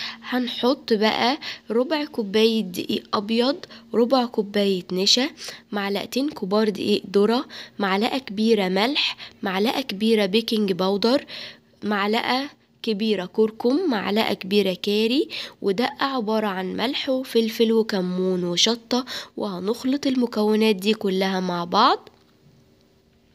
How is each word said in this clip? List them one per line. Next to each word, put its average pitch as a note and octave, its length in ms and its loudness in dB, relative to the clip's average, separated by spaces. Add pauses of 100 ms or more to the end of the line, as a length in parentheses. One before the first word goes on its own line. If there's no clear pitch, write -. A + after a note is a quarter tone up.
(220)
هنحط B3 720 -2
بقى A3 460 2 (320)
ربع D4 340 0
كوباية A3 560 0
دقيق - 560 -4
أبيض، A3+ 400 0 (380)
ربع A#3+ 320 2
كوباية G3+ 680 0
نشا، G#3 380 2 (420)
معلقتين G3+ 580 -2
كبار G#3 380 0
دقيق G3+ 340 0 (140)
ذرة، A3+ 280 4 (340)
معلقة G#3+ 400 0
كبيرة G#3+ 500 2
ملح، G#3+ 480 0 (260)
معلقة G3+ 380 0
كبيرة G#3+ 460 2
بيكنج G#3+ 460 0
باودر، G3 520 2 (580)
معلقة G#3+ 680 0 (340)
كبيرة G#3 440 -2
كركم، A#3+ 640 2
معلقة G#3 440 0
كبيرة F#3+ 480 2
كاري، A3 460 0 (340)
ودقة G3+ 420 -2
عبارة A3 420 -2
عن F#3 300 -4
ملح A#3 320 -4
وفلفل A#3 640 2
وكمون F#3 720 0
وشطة. A3+ 600 0 (320)
وهنخلط G#3+ 680 -2
المكونات A3 680 2
دي G3+ 180 0
كلها F#3+ 460 0
مع F3 240 -2
بعض، G#3+ 440 2 (1300)